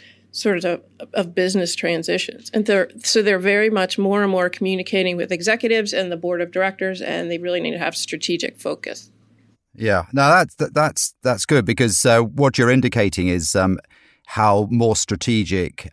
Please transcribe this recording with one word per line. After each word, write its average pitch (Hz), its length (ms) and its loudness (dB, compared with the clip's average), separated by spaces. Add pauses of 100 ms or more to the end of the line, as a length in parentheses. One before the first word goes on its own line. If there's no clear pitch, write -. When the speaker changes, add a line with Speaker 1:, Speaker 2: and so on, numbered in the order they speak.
(320)
Speaker 1:
sort 185 340 -2
of, 175 180 -4 (300)
of 175 200 -4
business 185 400 0
transitions. 170 800 -4
And 214 120 0
they're, 196 240 2 (120)
so 220 220 2
they're 196 160 2
very 202 320 2
much 185 260 -2
more 202 240 2
and 196 100 2
more 180 180 0
communicating 185 680 -2
with 185 140 -4
executives 220 640 -2
and 185 180 -4
the 170 60 -6
board 175 240 -4
of 175 100 -6
directors, 190 500 -4
and 170 300 -6
they 170 80 -6
really 175 200 -4
need 165 120 -4
to 170 80 -8
have - 160 -4
strategic - 640 -6
focus. - 500 -10 (640)
Speaker 2:
Yeah, 101 400 0
no, 139 160 4
that's, 175 260 4
that, - 180 -4
that's, - 500 0
that's 120 220 0
good 131 200 4
because, 113 400 0
uh, 117 160 6
what 127 360 0
you're 120 120 4
indicating 113 600 2
is, 87 260 0
um, 92 240 2 (480)
how 104 420 2
more 117 260 2
strategic 95 960 -2